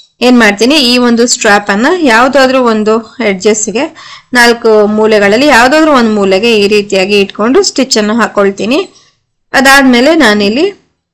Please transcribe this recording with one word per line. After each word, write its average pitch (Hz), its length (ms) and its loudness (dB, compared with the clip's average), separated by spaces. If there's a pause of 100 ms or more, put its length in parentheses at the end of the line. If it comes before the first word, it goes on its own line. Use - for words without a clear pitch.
(200)
ಏನ್ 247 180 4
ಮಾಡ್ತೀನಿ, 220 360 2
ಈ 247 240 0
ಒಂದು 240 280 0
strap 208 440 -2
ಅನ್ನ 208 160 0 (140)
ಯಾವ್ದಾದ್ರು 262 640 2
ಒಂದು 220 520 -2 (100)
ಎಡ್ಜಸ್ 208 420 -2
ಗೆ 247 260 -6 (380)
ನಾಲ್ಕು 226 540 2
ಮೂಲೆಗಳಲ್ಲಿ 214 600 0
ಯಾವ್ದಾದ್ರು 294 460 2
ಒಂದ್ 233 220 0
ಮೂಲೆಗೆ 202 420 0
ಈ 202 120 0
ರೀತಿಯಾಗಿ 202 520 0
ಇಟ್ಕೊಂಡು 226 420 -2
stitch 262 360 -4
ಅನ್ನ 208 140 -2
ಹಾಕೊಳ್ತೀನಿ. 208 800 -4 (600)
ಅದಾದ್ಮೇಲೆ 269 640 2
ನಾನಿಲ್ಲಿ 233 600 0 (400)